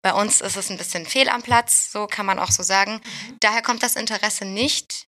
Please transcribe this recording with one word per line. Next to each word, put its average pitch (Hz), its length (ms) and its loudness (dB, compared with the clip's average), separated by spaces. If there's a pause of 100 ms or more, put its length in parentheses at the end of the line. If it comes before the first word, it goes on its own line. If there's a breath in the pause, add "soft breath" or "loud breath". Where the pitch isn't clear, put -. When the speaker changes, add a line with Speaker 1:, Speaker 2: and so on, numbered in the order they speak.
Speaker 1:
Bei 185 120 4
uns 208 260 2
ist 196 160 -4
es 196 140 -6
ein 185 80 -8
bisschen 175 260 -6
fehl 262 240 2
am 240 140 -2
Platz, 240 480 2
so 208 160 -4
kann 208 180 -4
man 190 140 2
auch - 100 -2
so - 140 0
sagen. 196 300 4 (100)
Speaker 2:
Mhm. - 360 -12
Speaker 1:
Daher 220 220 4
kommt 233 220 0
das 240 120 0
Interesse 214 500 -2
nicht. 214 640 -4